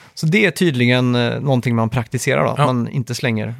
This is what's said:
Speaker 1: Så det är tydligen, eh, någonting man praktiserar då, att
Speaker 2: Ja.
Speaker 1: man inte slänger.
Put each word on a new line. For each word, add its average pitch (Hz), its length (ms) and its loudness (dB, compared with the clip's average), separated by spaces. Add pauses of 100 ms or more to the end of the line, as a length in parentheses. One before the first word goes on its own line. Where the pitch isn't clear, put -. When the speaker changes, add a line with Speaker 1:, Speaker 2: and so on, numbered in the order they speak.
(140)
Speaker 1:
Så - 120 -8
det 185 200 2
är 170 60 2
tydligen, 127 640 2
eh, 120 260 0
någonting 127 340 0
man 113 140 0
praktiserar 127 560 -2
då, 117 60 0
att 117 60 -6
Speaker 2:
Ja. 147 80 2
Speaker 1:
man 120 220 0
inte 120 280 -4
slänger. 113 440 -2